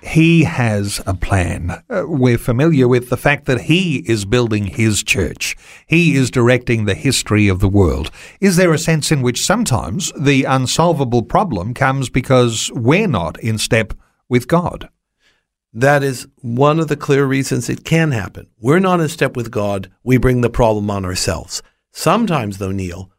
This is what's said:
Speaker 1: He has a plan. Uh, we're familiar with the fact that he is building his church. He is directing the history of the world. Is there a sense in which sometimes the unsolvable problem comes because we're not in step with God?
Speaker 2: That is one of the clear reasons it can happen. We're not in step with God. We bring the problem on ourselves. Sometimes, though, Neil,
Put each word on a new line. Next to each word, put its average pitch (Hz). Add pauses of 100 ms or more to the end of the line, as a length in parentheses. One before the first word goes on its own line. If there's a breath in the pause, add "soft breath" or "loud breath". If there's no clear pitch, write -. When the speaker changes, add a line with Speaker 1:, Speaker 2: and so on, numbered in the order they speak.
Speaker 1:
He 160
has 107
a 95
plan. 90
Uh, 190
we're 127
familiar 131
with 123
the 127
fact 147
that 123
he 165
is 107
building 110
his 107
church. - (300 loud breath)
He 160
is 131
directing 123
the 101
history 107
of 92
the 101
world. 82 (320 loud breath)
Is 190
there 175
a 147
sense 160
in 143
which 120
sometimes 139
the 139
unsolvable 131
problem 120
comes 135
because 123
we're 160
not 85
in 110
step 110 (340)
with 123
God? - (800)
Speaker 2:
That 139
is 135 (140)
one 135
of 160
the 151
clear 143
reasons 131
it 120
can 160
happen. - (120)
We're 143
not 180
in 156
step -
with 113
God. 101 (120)
We 127
bring 123
the 113
problem 107
on 98
ourselves. 90 (280)
Sometimes, 156
though, 98
Neil, 95